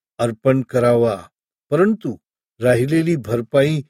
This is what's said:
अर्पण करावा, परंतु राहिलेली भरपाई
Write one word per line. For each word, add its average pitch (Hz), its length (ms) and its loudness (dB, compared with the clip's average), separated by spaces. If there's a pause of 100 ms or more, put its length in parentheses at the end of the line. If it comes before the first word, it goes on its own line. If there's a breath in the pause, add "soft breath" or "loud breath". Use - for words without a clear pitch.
(180)
अर्पण 131 440 -2
करावा, 117 600 0 (480)
परंतु 170 460 -2 (440)
राहिलेली 143 560 0
भरपाई 135 720 -2